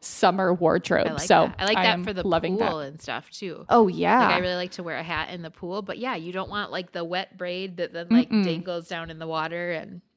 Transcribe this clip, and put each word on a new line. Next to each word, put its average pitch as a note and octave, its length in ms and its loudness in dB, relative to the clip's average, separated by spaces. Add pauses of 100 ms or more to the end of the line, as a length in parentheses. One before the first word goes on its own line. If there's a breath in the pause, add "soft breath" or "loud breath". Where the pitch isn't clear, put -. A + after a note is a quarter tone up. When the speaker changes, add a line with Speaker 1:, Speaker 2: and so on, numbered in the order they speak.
Speaker 1:
summer F#3 540 2
wardrobe. F3+ 540 2
Speaker 2:
I - 60 -2
like C#3+ 80 -4
Speaker 1:
So E3 260 6
Speaker 2:
that. - 100 -8
I F#3+ 60 -2
like G#3+ 120 4
Speaker 1:
I F#3+ 60 2
Speaker 2:
that G#3+ 120 6
Speaker 1:
am F3+ 100 -4
Speaker 2:
for G#3 80 -6
the F#3 140 -4
Speaker 1:
loving E3+ 320 0
that. A3 120 0
Speaker 2:
pool D#3+ 80 -4
and D3 240 -12
stuff - 280 -8
too. - 380 -12
Speaker 1:
Oh, A3+ 200 8
yeah. F3+ 400 4
Speaker 2:
Like, E3 80 4
I - 20 2
really F3+ 160 -2
like F3+ 180 -6
to F3+ 120 -10
wear D#3+ 120 -6
a D#3+ 60 -6
hat D#3+ 280 -6
in F3 120 -10
the D#3+ 80 -12
pool, F#3+ 320 -8
but G3 160 -10
yeah, B3 160 -6
you E3+ 180 -8
don't F#3+ 160 -6
want, G3+ 220 -6
like, F3 220 -8
the E3+ 100 -6
wet F3+ 340 -6
braid F3+ 420 -8
that F3 140 -4
then, E3+ 180 -10
like, A#3+ 200 6
Speaker 1:
Mm-mm. G#3 140 2
Speaker 2:
dangles F3 420 -4
down E3 240 -10
in D#3+ 80 -14
the E3 80 -10
water E3 460 -4
and F3 280 -10 (160)